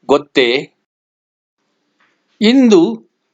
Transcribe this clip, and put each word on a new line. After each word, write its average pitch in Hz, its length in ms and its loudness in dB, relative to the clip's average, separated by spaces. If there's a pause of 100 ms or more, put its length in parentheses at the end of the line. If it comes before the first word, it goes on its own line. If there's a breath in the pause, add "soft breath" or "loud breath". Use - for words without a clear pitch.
ಗೊತ್ತೇ? 139 680 -4 (1700)
ಇಂದು 226 560 2 (360)